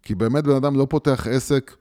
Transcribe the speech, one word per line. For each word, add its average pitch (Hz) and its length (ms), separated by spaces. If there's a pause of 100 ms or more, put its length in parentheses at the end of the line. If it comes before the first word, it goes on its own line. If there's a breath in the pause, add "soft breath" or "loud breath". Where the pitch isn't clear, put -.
כי 107 120
באמת 117 280
בן 143 120
אדם 139 200
לא 135 140
פותח 143 420
עסק 135 500